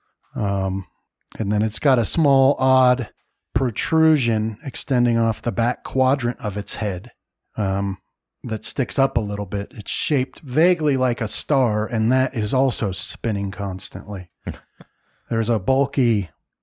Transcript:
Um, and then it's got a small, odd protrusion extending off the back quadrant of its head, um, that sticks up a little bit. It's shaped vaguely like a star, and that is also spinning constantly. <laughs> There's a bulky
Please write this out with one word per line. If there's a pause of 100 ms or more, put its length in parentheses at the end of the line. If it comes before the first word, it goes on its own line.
(360)
Um, (500)
and
then
it's
got
a
small,
odd (440)
protrusion
extending
off
the
back
quadrant
of
its
head, (460)
um, (440)
that
sticks
up
a
little
bit.
It's
shaped
vaguely
like
a
star,
and
that
is
also
spinning
constantly. (160)
<laughs>
There's
a
bulky (340)